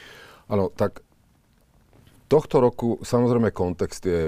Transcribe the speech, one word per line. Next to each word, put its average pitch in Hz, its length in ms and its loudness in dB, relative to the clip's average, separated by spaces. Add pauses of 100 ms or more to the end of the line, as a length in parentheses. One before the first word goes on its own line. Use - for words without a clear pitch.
(460)
Áno, 98 240 0
tak - 320 -4 (1300)
tohto 147 340 2
roku, 120 400 0
samozrejme, 120 500 2
kontext 90 540 -4
je, 87 220 0